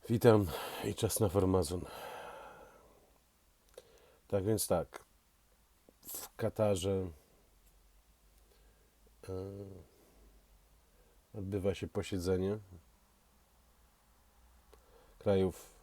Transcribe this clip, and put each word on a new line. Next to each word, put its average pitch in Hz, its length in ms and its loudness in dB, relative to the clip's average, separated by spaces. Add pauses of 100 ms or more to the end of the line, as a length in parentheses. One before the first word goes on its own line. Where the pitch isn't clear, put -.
(100)
Witam 110 380 8 (360)
i 104 120 -4
czas - 240 0
na 104 100 4
formazon. 92 560 2 (2500)
Tak 98 180 0
więc 107 220 0
tak, - 360 -2 (1080)
w - 220 -12
Katarze, 98 720 0 (2250)
e, 95 40 -6 (2000)
odbywa 98 380 0
się 95 120 -8
posiedzenie 95 680 -2 (2500)
krajów 95 500 2 (140)